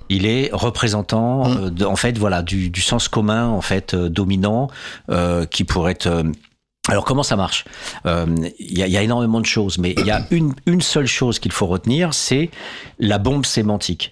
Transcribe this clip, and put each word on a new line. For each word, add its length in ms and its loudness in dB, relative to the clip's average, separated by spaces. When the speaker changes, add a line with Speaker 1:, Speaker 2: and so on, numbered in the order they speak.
Speaker 1:
il 180 2
est 260 0
représentant, 920 0
Speaker 2:
Mmh. 200 2
Speaker 1:
euh, 60 0
de, 140 0
en 100 2
fait, 220 0
voilà, 240 2
du, 280 0
du 120 -4
sens 260 0
commun, 420 2
en 120 0
fait, 340 -2
euh, 140 0
dominant, 580 0
euh, 360 0
qui 180 -4
pourrait 300 0
être, 140 -2
euh, 160 2
alors, 160 2
comment 180 2
ça 120 0
marche ? 300 -2
Euh, 200 2
il 180 -6
y 60 2
a, 40 0
il 60 2
y 40 4
a 40 4
énormément 400 2
de 40 0
choses, 320 0
mais 200 0
il 80 0
y 60 2
a 100 0
une, 220 2
une 160 2
seule 260 0
chose 320 0
qu'il 120 -4
faut 160 0
retenir, 460 0
c'est 360 0
la 200 2
bombe 280 2
sémantique. 680 -2